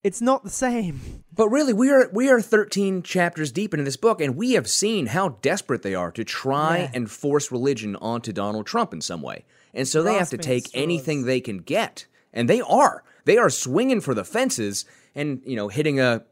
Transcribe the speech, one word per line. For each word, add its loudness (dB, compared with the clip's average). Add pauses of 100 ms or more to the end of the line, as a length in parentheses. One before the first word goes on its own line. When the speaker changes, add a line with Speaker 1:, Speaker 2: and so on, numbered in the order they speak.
Speaker 1:
it's -2
not 2
the -12
same. -4 (100)
Speaker 2:
But 4
really, 4
we 4
are, 6
we 0
are 6
thirteen 0
chapters -2
deep -4
into -2
this -4
book, 2
and -2
we 0
have 2
seen 0
how 0 (120)
desperate -2
they -2
are -2
to -8
try 0
Speaker 1:
Yeah. -4
Speaker 2:
and -4
force -2
religion -2
onto -6
Donald -4
Trump -2
in -10
some -8
way. -12 (280)
And -4
so 2
they 2
have 0
to -6
Speaker 1:
Grasping -2
Speaker 2:
take -12
anything -2
Speaker 1:
straws. -2
Speaker 2:
they 2
can -8
get. -4 (280)
And 0
they 4
are. 4 (200)
They 6
are 6
swinging 0
for -2
the -2
fences -2 (320)
and, -4
you -6
know, -4
hitting 0
a 2